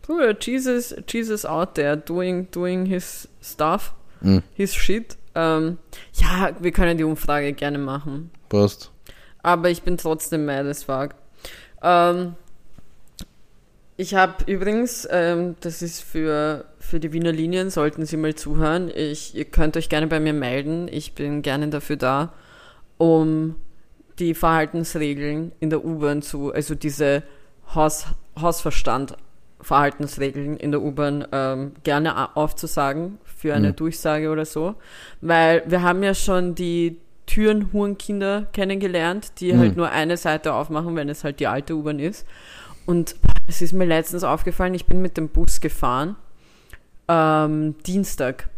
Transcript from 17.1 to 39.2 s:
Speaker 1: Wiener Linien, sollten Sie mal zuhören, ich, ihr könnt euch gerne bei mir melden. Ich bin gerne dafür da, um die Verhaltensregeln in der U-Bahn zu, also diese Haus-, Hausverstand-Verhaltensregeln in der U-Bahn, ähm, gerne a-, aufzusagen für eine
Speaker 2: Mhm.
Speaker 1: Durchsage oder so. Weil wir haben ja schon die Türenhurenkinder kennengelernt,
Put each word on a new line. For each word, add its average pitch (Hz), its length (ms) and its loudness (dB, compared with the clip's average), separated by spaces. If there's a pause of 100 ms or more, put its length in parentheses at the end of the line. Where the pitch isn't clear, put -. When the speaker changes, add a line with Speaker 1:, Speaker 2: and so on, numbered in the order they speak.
Speaker 1:
Wiener 165 200 0
Linien, 175 380 -2
sollten 156 360 -2
Sie 160 100 -8
mal 156 180 -2
zuhören, 160 600 -2
ich, 151 420 -8
ihr 151 80 -8
könnt 156 320 2
euch 165 120 -2
gerne 156 200 0
bei 156 120 0
mir 156 120 0
melden. 143 580 -4
Ich - 240 -10
bin 147 280 -6
gerne 147 260 -2
dafür 147 280 -6
da, 139 360 -2 (640)
um 160 580 2 (640)
die 170 160 0
Verhaltensregeln 156 1300 -2
in 156 100 -2
der 156 140 -2
U-Bahn 147 380 -2
zu, 143 300 -8
also 151 220 -4
diese 143 480 -2 (520)
Haus-, 156 320 0 (340)
Hausverstand-Verhaltensregeln 143 2250 0
in 147 160 -4
der 147 100 -2
U-Bahn, 143 500 -4
ähm, 135 400 -4 (120)
gerne 151 320 0
a-, 127 180 -4
aufzusagen 156 880 -4
für - 300 -6
eine 147 160 2
Speaker 2:
Mhm. 90 60 -6
Speaker 1:
Durchsage 156 540 -4
oder 156 140 -4
so. 160 300 -6 (460)
Weil 165 460 4
wir 175 160 0
haben 180 200 2
ja 196 120 0
schon 180 420 0
die 170 400 -2 (300)
Türenhurenkinder 208 1300 0
kennengelernt, 190 880 -2